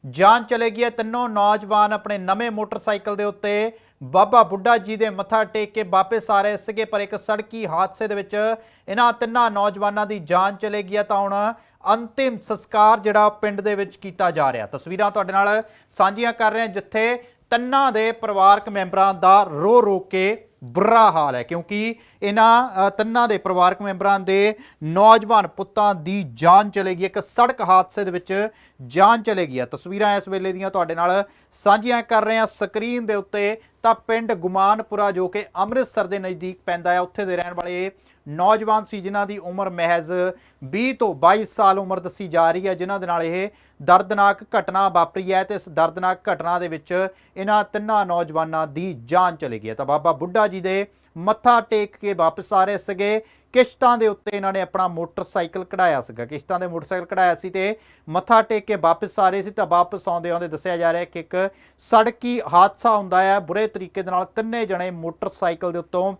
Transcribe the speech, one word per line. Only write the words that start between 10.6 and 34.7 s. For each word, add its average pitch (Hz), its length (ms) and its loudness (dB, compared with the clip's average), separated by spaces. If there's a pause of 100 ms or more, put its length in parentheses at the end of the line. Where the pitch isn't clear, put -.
ਗਈ 190 140 -6
ਹੈ। 208 60 0
ਤਾਂ 208 160 -2
ਹੁਣ 202 340 -2 (360)
ਅੰਤਿਮ 233 500 -2
ਸੰਸਕਾਰ 214 600 2
ਜਿਹੜਾ 208 300 2
ਪਿੰਡ 208 320 -4
ਦੇ 208 140 -2
ਵਿੱਚ 196 220 -6
ਕੀਤਾ 185 340 -2
ਜਾ 143 220 0
ਰਿਹਾ। 110 140 -6
ਤਸਵੀਰਾਂ 190 440 -4
ਤੁਹਾਡੇ 196 220 -4
ਨਾਲ 202 300 2 (280)
ਸਾਂਝੀਆਂ 208 420 0
ਕਰ 220 200 0
ਰਹੇ 220 80 -2
ਹਾਂ, 226 80 -4
ਜਿੱਥੇ 220 560 -4 (260)
ਤਿੰਨਾਂ 247 420 0
ਦੇ 220 200 0
ਪਰਿਵਾਰਕ 202 560 2
ਮੈਂਬਰਾਂ 190 460 0
ਦਾ 185 280 6
ਰੋ 190 400 4
ਰੋ 196 160 0
ਕੇ 190 460 -2 (200)
ਬੁਰਾ 202 460 4
ਹਾਲ 147 240 0
ਹੈ, 123 80 -4
ਕਿਉਂਕਿ 208 520 -6 (280)
ਇਹਨਾਂ, 220 640 4
ਅ, 202 40 2
ਤਿੰਨਾਂ 226 380 0
ਦੇ 208 100 0
ਪਰਿਵਾਰਕ 185 440 2
ਮੈਂਬਰਾਂ 196 380 -2
ਦੇ 196 340 2 (280)
ਨੌਜਵਾਨ 208 640 6
ਪੁੱਤਾਂ 202 480 -2
ਦੀ 175 400 -6
ਜਾਨ 185 360 6
ਚਲੇ 190 240 -2
ਗਈ। 175 100 -4
ਇੱਕ 190 180 -4
ਸੜਕ 240 380 0
ਹਾਦਸੇ 185 440 2
ਦੇ 190 60 -4
ਵਿੱਚ 190 380 -4 (380)
ਜਾਨ 202 360 4
ਚਲੇ 190 240 -2
ਗਈ 127 140 -6
ਹੈ। 123 60 -4
ਤਸਵੀਰਾਂ 196 500 -2
ਇਸ 196 120 -6
ਵੇਲੇ 190 240 -4
ਦੀਆਂ 190 180 -6
ਤੁਹਾਡੇ 170 240 -2
ਨਾਲ 180 300 0 (280)
ਸਾਂਝੀਆਂ 220 500 2
ਕਰ 220 220 2
ਰਹੇ 226 140 0
ਹਾਂ 220 80 2
ਸਕਰੀਨ 226 600 -6
ਦੇ 214 80 -2
ਉੱਤੇ। 208 460 -4 (220)
ਤਾਂ 226 120 4
ਪਿੰਡ 226 380 -4
ਗੁਮਾਨਪੁਰਾ, 202 760 0